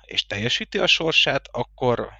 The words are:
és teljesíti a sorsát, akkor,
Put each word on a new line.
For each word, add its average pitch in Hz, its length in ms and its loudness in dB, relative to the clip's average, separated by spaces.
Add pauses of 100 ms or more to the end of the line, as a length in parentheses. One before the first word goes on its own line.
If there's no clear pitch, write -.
és - 220 -4
teljesíti 208 520 -4
a 180 80 0
sorsát, 156 640 2
akkor, 120 580 -2 (120)